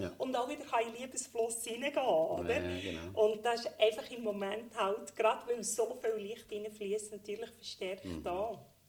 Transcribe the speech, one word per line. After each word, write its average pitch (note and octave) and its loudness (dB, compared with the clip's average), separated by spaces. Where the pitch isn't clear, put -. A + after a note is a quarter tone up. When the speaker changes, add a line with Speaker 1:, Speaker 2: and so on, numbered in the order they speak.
Speaker 1:
Ja. - -2
Speaker 2:
und C4 -2
auch B3 2
wieder D4 -6
kann A#3 2
in A#3 -8
den A#3+ -8
Liebesfluss A#3 -2
hineingehen, C4+ 0
oder? A3+ 4
Speaker 1:
Ja, F3+ -2
genau. F3+ -2
Speaker 2:
Und G#3+ -4
das A#3 2
ist - -4
einfach A3 4
im A#3+ -8
Moment G3+ -4
halt, G#3+ 0
gerade A3+ 4
weil A#3+ 0
so A#3 0
viel A3 0
Licht A3+ -10
reinfließt, G#3 -4
natürlich G#3 -8
verstärkt - -8
Speaker 1:
Mhm. E3+ -6
Speaker 2:
da. F3+ -4